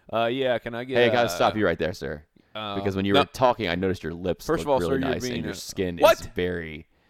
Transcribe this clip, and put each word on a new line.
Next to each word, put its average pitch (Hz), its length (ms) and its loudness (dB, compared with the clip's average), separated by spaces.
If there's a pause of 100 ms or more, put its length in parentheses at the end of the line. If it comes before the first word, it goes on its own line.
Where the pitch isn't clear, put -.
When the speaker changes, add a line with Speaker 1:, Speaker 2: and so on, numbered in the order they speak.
(120)
Speaker 1:
Uh, 113 140 0
yeah, 127 340 0
can 120 140 -10
I 120 120 -8
get, 127 120 -6
Speaker 2:
Hey, 120 120 6
I - 40 -
gotta 120 140 4
Speaker 1:
uh, 87 80 -2
Speaker 2:
stop 104 200 2
you 104 100 2
right 85 120 2
there, 82 160 -2
sir. 73 300 -8 (320)
Speaker 1:
uh, 104 200 -6
Speaker 2:
Because 98 200 -2
when 98 100 0
you 98 80 2
Speaker 1:
no. 139 80 6
Speaker 2:
were - 60 2
talking, 117 400 2
I 82 80 0
noticed 92 260 -2
your 80 120 -6
lips 87 340 -4
Speaker 1:
First 160 140 0
of - 60 -6
Speaker 2:
looked 131 160 2
Speaker 1:
all, - 60 0
Speaker 2:
really 135 120 2
Speaker 1:
sir, 131 60 -2
you're - 60 -2
Speaker 2:
nice, 107 100 -4
and 123 100 -4
Speaker 1:
being 113 100 -4
Speaker 2:
your 80 80 -6
Speaker 1:
a - 40 -10
Speaker 2:
skin 90 440 -6
Speaker 1:
What? 330 220 6
Speaker 2:
is - 60 -10
very, 87 600 -6 (220)